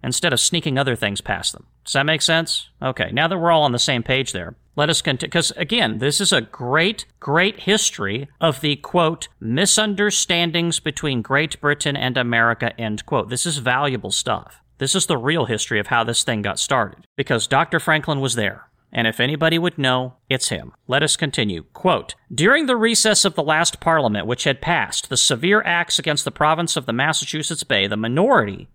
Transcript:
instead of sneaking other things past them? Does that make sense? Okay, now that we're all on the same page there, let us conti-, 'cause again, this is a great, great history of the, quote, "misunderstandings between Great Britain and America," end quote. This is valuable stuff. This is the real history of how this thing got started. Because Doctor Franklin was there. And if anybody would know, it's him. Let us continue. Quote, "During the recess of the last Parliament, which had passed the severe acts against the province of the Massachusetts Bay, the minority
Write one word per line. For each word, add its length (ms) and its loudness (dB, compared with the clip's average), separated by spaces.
instead 300 0
of 80 2
sneaking 380 0
other 180 0
things 240 -2
past 320 -4
them? 140 -18
Does 80 -8
that 140 2
make 160 0
sense? 460 0
Okay, 300 -2
now 160 2
that 100 -2
we're 140 4
all 100 6
on 100 4
the 60 0
same 240 0
page 300 0
there, 240 -8
let 160 2
us 100 2
conti-, 280 -2
'cause 280 0
again, 420 -2
this 220 0
is 120 2
a 80 4
great, 640 -2
great 400 0
history 680 -2
of 220 2
the, 140 0
quote, 520 0
"misunderstandings 1400 0
between 420 -2
Great 380 -2
Britain 360 0
and 200 -2
America," 640 2
end 260 -4
quote. 220 0
This 180 -4
is 120 -4
valuable 520 0
stuff. 520 -4
This 160 -2
is 100 2
the 140 0
real 260 0
history 340 -2
of 100 -2
how 160 2
this 180 -2
thing 180 -2
got 180 -4
started. 460 -2
Because 320 0
Doctor 320 2
Franklin 420 0
was 140 -2
there. 360 -4
And 160 0
if 140 -2
anybody 380 2
would 180 -2
know, 380 0
it's 180 -2
him. 240 -8
Let 140 2
us 160 0
continue. 460 -2
Quote, 400 0
"During 300 4
the 140 2
recess 480 4
of 80 0
the 80 -2
last 380 0
Parliament, 460 2
which 180 -4
had 180 0
passed 480 -2
the 80 -2
severe 480 2
acts 320 0
against 260 -2
the 60 -4
province 480 0
of 80 -6
the 80 -2
Massachusetts 680 -2
Bay, 220 2
the 120 -2
minority 760 2